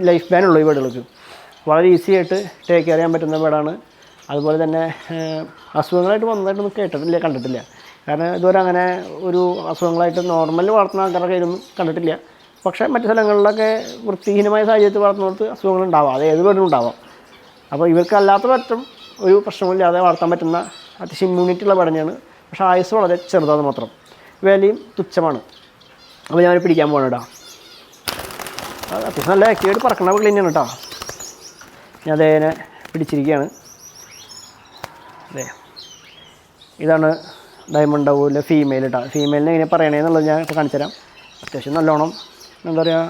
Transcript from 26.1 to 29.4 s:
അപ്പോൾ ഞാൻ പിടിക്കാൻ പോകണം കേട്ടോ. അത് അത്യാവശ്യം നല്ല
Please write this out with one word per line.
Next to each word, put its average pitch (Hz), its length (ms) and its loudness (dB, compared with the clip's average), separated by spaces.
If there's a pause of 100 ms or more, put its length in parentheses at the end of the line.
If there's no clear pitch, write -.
അപ്പോൾ 170 180 2
ഞാൻ 180 180 4
പിടിക്കാൻ 160 300 2
പോകണം 139 120 2
കേട്ടോ. 123 140 -4 (1700)
അത് 214 160 -6
അത്യാവശ്യം 143 240 -4
നല്ല 196 180 4